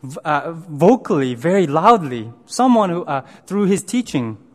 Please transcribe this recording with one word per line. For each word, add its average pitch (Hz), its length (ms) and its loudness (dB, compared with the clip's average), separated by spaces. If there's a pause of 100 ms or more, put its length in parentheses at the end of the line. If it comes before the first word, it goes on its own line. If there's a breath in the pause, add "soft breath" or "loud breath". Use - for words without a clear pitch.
v-, 135 220 -14
uh, 151 260 -4
vocally, 165 800 2
very 170 320 0
loudly, 147 640 2 (140)
someone 233 440 2
who, 170 160 -4
uh, 143 160 -4 (240 loud breath)
through 202 200 -2
his 196 180 0
teaching. 127 540 -6 (180)